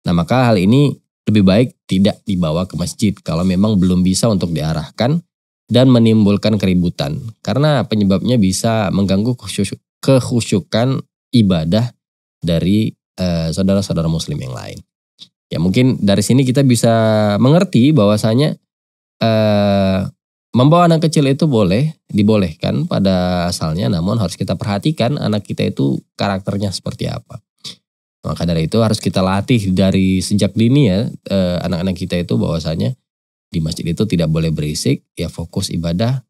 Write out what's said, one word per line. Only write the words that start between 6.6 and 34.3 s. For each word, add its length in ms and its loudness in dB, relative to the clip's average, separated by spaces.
Karena 400 0
penyebabnya 560 0
bisa 480 0
mengganggu 480 0
khusyuk-, 420 -8
kekhusyukan 1000 0
ibadah 600 2
dari, 500 0
eh, 320 -2
saudara-saudara 560 0
muslim 320 -4
yang 160 -10
lain. 240 -14
Ya, 80 -6
mungkin 400 2
dari 240 2
sini 240 2
kita 160 2
bisa 280 2
mengerti 560 4
bahwasanya, 640 2
eh, 800 2
membawa 320 6
anak 200 2
kecil 200 2
itu 160 0
boleh, 480 2
dibolehkan 800 0
pada 640 0
asalnya, 400 -4
namun 240 -2
harus 240 -4
kita 160 -4
perhatikan 640 -2
anak 240 -2
kita 240 -4
itu 320 -2
karakternya 560 -4
seperti 400 -8
apa. 320 -14
Maka 260 -6
dari 220 -2
itu 100 0
harus 240 0
kita 160 -2
latih 560 0
dari 480 2
sejak 320 -2
dini 320 4
ya, 220 0
eh, 480 -2
anak-anak 300 -4
kita 240 -6
itu 180 -2
bahwasanya 560 -2
di 80 -4
masjid 320 -6
itu 160 -2
tidak 240 0